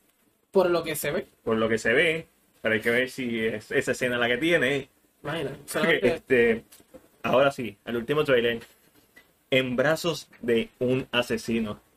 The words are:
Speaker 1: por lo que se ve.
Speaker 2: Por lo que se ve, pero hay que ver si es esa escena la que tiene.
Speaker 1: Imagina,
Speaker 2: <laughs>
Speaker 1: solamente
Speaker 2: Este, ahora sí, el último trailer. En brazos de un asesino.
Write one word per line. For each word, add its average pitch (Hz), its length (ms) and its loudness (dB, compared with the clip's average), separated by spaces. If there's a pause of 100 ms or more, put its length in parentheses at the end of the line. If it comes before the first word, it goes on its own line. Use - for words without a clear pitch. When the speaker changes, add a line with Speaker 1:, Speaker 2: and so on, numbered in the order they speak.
(500)
Speaker 1:
por 185 200 4
lo 170 120 2
que 156 140 -6
se 147 160 -4
ve. 180 140 -4 (180)
Speaker 2:
Por 113 140 0
lo 110 100 2
que 110 100 0
se 113 140 0
ve, 160 340 0 (340)
pero 110 140 0
hay 107 60 0
que 117 100 0
ver 127 200 2
si 120 360 -4
es 110 240 -6
esa 135 220 0
escena 123 260 -2
la 120 80 0
que 123 120 0
tiene. 139 500 0 (340)
Speaker 1:
Imagina, 147 380 -6
Speaker 2:
<laughs> - 60 -20
Speaker 1:
solamente 156 480 2
Speaker 2:
Este, 117 500 2 (580)
ahora 139 300 2
sí, 107 320 -10
el 117 120 -4
último 147 280 0
trailer. 117 340 2 (920)
En 131 260 0
brazos 151 520 -2 (120)
de 117 300 0 (100)
un 127 320 0
asesino. 113 680 -2 (160)